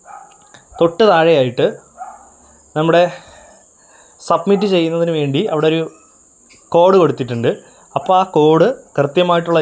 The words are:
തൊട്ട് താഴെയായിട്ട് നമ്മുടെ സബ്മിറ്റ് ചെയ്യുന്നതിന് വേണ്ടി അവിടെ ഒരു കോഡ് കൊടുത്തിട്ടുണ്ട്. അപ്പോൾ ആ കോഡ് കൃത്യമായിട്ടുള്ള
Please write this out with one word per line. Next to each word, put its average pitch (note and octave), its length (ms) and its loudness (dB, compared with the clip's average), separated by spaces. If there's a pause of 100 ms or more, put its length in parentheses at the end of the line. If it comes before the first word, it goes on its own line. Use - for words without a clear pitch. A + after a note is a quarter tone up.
(800)
തൊട്ട് E3+ 320 0
താഴെയായിട്ട് D#3+ 540 2 (1120)
നമ്മുടെ E3 260 2 (1300)
സബ്മിറ്റ് F#3+ 460 0
ചെയ്യുന്നതിന് E3+ 440 -2
വേണ്ടി C#3+ 220 -2 (120)
അവിടെ D#3 200 -2
ഒരു E3 100 -2 (920)
കോഡ് F3+ 280 4
കൊടുത്തിട്ടുണ്ട്. B2 480 -2 (480)
അപ്പോൾ - 220 -2
ആ - 20 2 (140)
കോഡ് D#3 300 4 (300)
കൃത്യമായിട്ടുള്ള E3+ 640 0